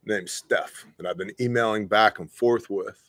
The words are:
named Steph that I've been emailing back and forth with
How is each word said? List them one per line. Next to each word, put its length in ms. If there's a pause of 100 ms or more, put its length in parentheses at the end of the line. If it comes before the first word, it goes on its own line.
named 240
Steph 560 (120)
that 100
I've 100
been 240
emailing 460
back 320
and 120
forth 380
with 400